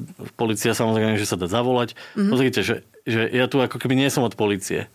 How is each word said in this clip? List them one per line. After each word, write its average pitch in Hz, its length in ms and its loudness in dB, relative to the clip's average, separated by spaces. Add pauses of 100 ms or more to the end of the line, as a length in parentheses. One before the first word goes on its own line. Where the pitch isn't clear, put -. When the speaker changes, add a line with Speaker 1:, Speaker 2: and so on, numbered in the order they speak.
(360)
Speaker 1:
Polícia, 113 400 0
samozrejme, 110 400 2
že 104 100 0
sa - 80 -4
dá 90 140 -2
zavolať. 120 480 0 (180)
Speaker 2:
Mhm. 202 160 0
Speaker 1:
Pozrite, 127 320 2
že, 107 140 0 (260)
že 113 240 0
ja 123 240 0
tu 143 80 0
ako 123 240 0
keby 127 160 2
nie 135 100 4
som 135 140 0
od 113 160 -2
polície. 101 580 -2